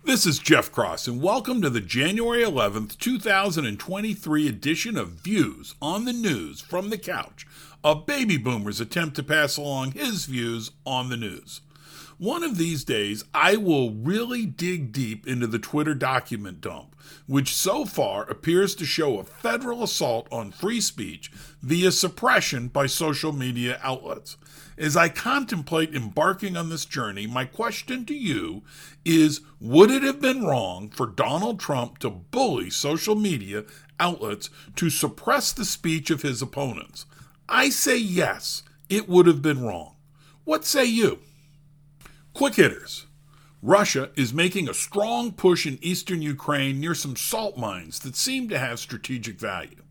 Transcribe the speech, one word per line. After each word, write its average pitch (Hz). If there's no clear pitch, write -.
This 185
is 156
Jeff -
Cross, 98
and 123
welcome 233
to 151
the 117
January 196
eleventh, 110
two 247
thousand 196
and 104
twenty-three 180
edition 151
of 98
Views 147
on 190
the 247
News 170
from 190
the 226
Couch, -
a 151
baby 220
boomer's 107
attempt 143
to 143
pass 151
along 135
his 214
views 117
on 127
the 123
news. -
One 330
of 240
these 165
days, 107
I 175
will 147
really 220
dig 160
deep 110
into 123
the 110
Twitter 151
document 120
dump, 82
which 135
so 208
far 104
appears 185
to 165
show 135
a 92
federal 233
assault 123
on 110
free 220
speech -
via 170
suppression 180
by 139
social 151
media 127
outlets. -
As 156
I 170
contemplate 165
embarking 175
on 165
this 160
journey, 107
my 127
question 233
to 294
you 110
is, 160
would 156
it 269
have 269
been 262
wrong 107
for 120
Donald 147
Trump 123
to 120
bully 95
social 160
media 107
outlets 110
to 165
suppress -
the 226
speech 160
of 156
his 127
opponents? -
I 262
say 254
yes, 175
it 208
would 180
have 151
been 139
wrong. 85
What 311
say 269
you? 226
Quick 269
hitters. -
Russia 143
is 123
making 180
a 101
strong 233
push 180
in 131
eastern 175
Ukraine 139
near 165
some 135
salt 220
mines 92
that 135
seem 262
to 143
have 120
strategic 113
value. 92